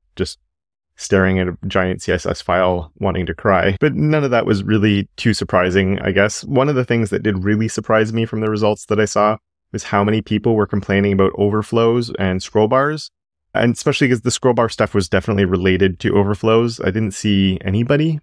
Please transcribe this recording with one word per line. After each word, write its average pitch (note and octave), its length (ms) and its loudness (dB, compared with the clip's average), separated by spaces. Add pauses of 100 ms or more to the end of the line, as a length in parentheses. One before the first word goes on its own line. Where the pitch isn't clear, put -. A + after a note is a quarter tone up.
(160)
just - 240 -6 (580)
staring F#2+ 400 2
at F#2 80 0
a F2+ 200 -6
giant F#2 340 -2
C - 100 -6
S F2+ 140 -2
S F2+ 160 -4
file F2+ 500 0 (100)
wanting F#2 260 -2
to D#2+ 80 -6
cry. F#2+ 460 2
But D3+ 140 2
none D3+ 300 0
of B2+ 60 -2
that A#2 160 0
was G2 180 0
really G2+ 420 2 (100)
too A2 180 0
surprising, F#2+ 640 0
I F#2+ 120 -2
guess. G2 340 0
One C3+ 260 0
of C#3+ 40 -2
the B2+ 120 0
things A#2 240 0
that G2+ 120 -2
did F#2+ 220 -2
really G#2+ 240 0
surprise A2 460 0
me A2+ 100 -2
from A2+ 160 -6
the A2 80 -2
results G#2+ 380 0
that G#2 120 0
I G#2+ 60 2
saw G#2+ 320 2 (360)
was G#2+ 120 -8
how G2+ 180 0
many G#2+ 200 0
people A2 320 -2
were G#2 120 2
complaining G2+ 460 0
about F#2+ 220 2
overflows A2+ 840 0
and F#2+ 240 -2
scroll G#2+ 240 2
bars. C#3 440 -2 (420)
And A#2 220 2
especially C#3+ 340 0
'cause A#2+ 140 0
the B2 80 -4
scroll B2 240 0
bar A2+ 160 0
stuff - 240 -2
was G2 120 0
definitely G2 380 0
related F#2 560 0
to F#2+ 160 0
overflows. A2+ 640 2
I - 60 -8
didn't G2+ 260 -2
see G2 500 0
anybody C#3+ 600 0